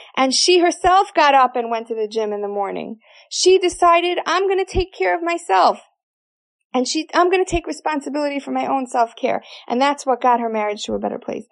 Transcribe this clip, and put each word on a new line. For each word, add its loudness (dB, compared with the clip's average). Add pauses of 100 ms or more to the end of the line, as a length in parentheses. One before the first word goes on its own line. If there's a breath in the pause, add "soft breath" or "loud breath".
(160 loud breath)
And 2
she 4
herself 2
got 4
up 4
and -4
went -6
to -4
the -2
gym -2
in -4
the -4
morning. -6 (280 soft breath)
She 2
decided, 2
"I'm 0
gonna 0
take -4
care -2
of -4
myself." 0 (960)
And 0
she, -4
"I'm 4
gonna 2
take -4
responsibility -6
for -10
my -4
own -2
self-care." -2 (240 loud breath)
And 0
that's 0
what 0
got 2
her -4
marriage -4
to -8
a -2
better -4
place. -10